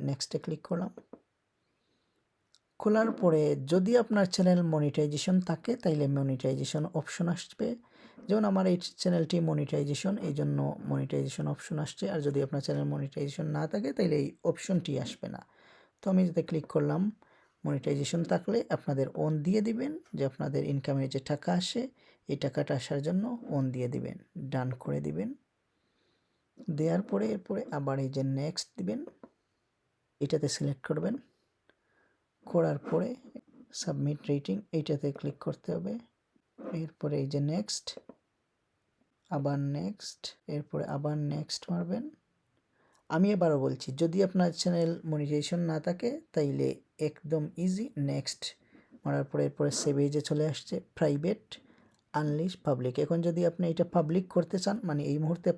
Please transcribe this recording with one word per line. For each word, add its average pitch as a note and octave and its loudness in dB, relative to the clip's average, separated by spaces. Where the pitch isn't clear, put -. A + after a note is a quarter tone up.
নেক্সটে C#3 -4
ক্লিক D#3 -6
করলাম। F3 -2
খোলার A3 4
পরে D#3+ 6
যদি F#3+ 4
আপনার G#3 4
চ্যানেল F3+ 6
মনিটাইজেশন D3+ 2
থাকে, F3+ -2
তাইলে D3+ 4
মনিটাইজেশন C3+ 0
অপশন - -2
আসবে। G3 -4
যেমন G#3+ 4
আমার F#3+ 4
এই F3 4
চ্যানেলটি F3 2
মনিটাইজেশন, D3 0
এই C#3+ -2
জন্য C#3+ 0
মনিটাইজেশন C#3 -2
অপশন - -6
আসছে। - -8
আর E3+ -2
যদি C#3 2
আপনার C#3 -2
চ্যানেল C#3+ 0
মনিটাইজেশন C#3+ -4
না D3+ -2
থাকে, G#3+ -2
তাইলে F3+ 2
এই C#3 0
অপশনটি E3+ 0
আসবে - -8
না। - -12
তো - -20
আমি F#3 6
যাতে E3 2
ক্লিক D#3 -2
করলাম, D3 2
মনিটাইজেশন D3 0
থাকলে G3+ 2
আপনাদের C3+ 0
on D#3 2
দিয়ে G#3 4
দিবেন, B3+ -2
যে C#3+ 0
আপনাদের C#3+ -2
ইনকামের C#3 0
যে C3+ -2
টাকা D3 -2
আসে, F3+ 0
এই C#3+ -2
টাকাটা C#3+ -2
আসার D3 -4
জন্য F#3 0
on C3+ 2
দিয়ে B2 -2
দিবেন, B2+ -6
ডান B2+ 0
করে C#3+ -2
দিবেন। E3+ -4
দেওয়ার E3 0
পরে G3+ -2
এরপরে G3+ -6
আবার C#3 -2
এই C3+ -4
যে C3+ 0
নেক্সট C3+ -4
দিবেন, G#3 -4
এটাতে D3 0
সিলেক্ট C#3+ -2
করবেন। E3 -2
করার D#3+ 2
পরে F3 -2
সাবমিট C#3+ -4
রেটিং, C#3+ 0
এইটাতে D3 -2
ক্লিক C#3+ -6
করতে - -6
হবে। F#3 -4
এরপরে D3+ -4
এই C3+ -2
যে C#3+ -2
নেক্সট, D#3+ -2
আবার C#3+ 0
নেক্সট, C#3+ -4
এরপরে D3 -4
আবার D3 -2
নেক্সট D3 -4
মারবেন। F3 -2
আমি E3+ 4
এবারও E3+ 4
বলছি, C3+ -2
যদি E3+ 2
আপনার F#3 4
চ্যানেল E3+ 2
মনিটাইজেশন D3+ 0
না D#3+ 0
থাকে, F3+ -2
তাইলে C#3 2
একদম D3+ -2
ইজি F#3 0
নেক্সট - -6
মারার C#3+ 0
পরে D3 0
এরপরে C#3+ 0
সেভ C#3+ 2
এজে C#3+ 4
চলে D3+ 0
আসছে - -6
প্রাইভেট। D#3 2
আনলিশ D3+ 0
পাবলিক। B2+ 2
এখন E3 2
যদি F3 2
আপনি F3 -2
এটা F3 2
পাবলিক E3+ 4
করতে F3 2
চান, G3+ 0
মানে D3 0
এই D3 2
মুহূর্তে E3+ 2